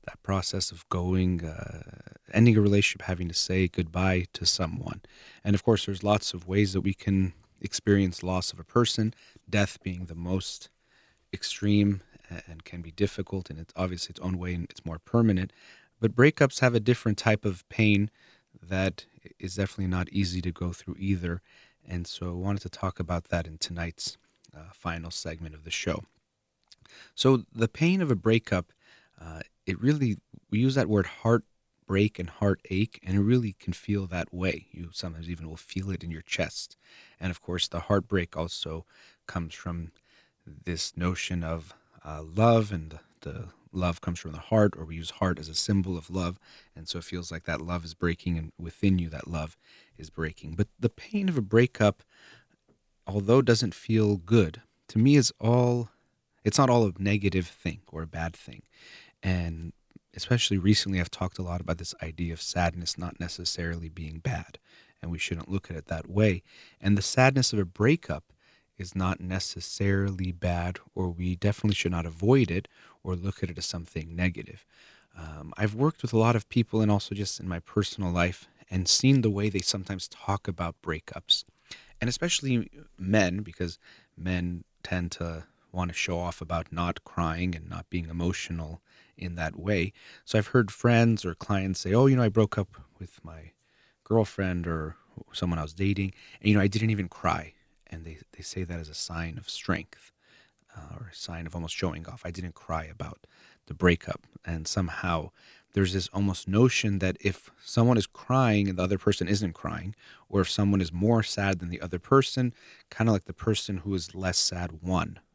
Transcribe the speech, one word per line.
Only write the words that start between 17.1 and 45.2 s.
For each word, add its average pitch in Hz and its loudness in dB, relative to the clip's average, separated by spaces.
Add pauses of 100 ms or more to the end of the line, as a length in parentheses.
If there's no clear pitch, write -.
type 107 2
of 95 -4
pain 104 4 (500)
that 92 -2 (340)
is 92 -8
definitely 98 -2
not 90 -2
easy 92 0
to 90 -4
go 87 -6
through 82 -12
either. 90 -2 (460)
And 87 -6
so - -8
I 87 -8
wanted 98 -4
to 92 -10
talk - -6
about 87 -4
that 85 -2
in 80 -14
tonight's, - -8 (400)
uh, 80 -20
final 82 -8
segment 80 -10
of 78 -20
the 82 -14
show. - -4 (1120)
So 131 4 (100)
the 113 0
pain 185 2
of 151 0
a 120 4
breakup, 104 0 (480)
uh, 80 -14 (260)
it 95 -4
really, 127 2 (320)
we 104 0
use 127 4
that 123 2
word 101 4
heartbreak - 0
and 87 -8
heartache, 98 0
and 92 0
it 101 6
really 113 2
can 87 -6
feel 101 -4
that 85 -6
way. 90 -2
You 85 -12
sometimes 82 -10
even 82 -8
will 80 -12
feel 95 -8
it 87 -6
in 85 -10
your 80 -10
chest. - -6 (440)
And 92 -4
of 87 -6
course, 87 -4
the 85 -6
heartbreak 95 0
also 82 -8 (400)
comes 82 -6
from 85 -10 (560)
this 82 -8
notion 87 -2
of, 82 -8 (280)
uh, 78 -12
love, 110 4
and 80 -6
the, 76 -16 (300)
the - -10 (260)
love 87 -2
comes 87 -6
from 80 -12
the 80 -12
heart, 104 4
or 80 -10
we 82 -10
use 82 -10
heart 92 -2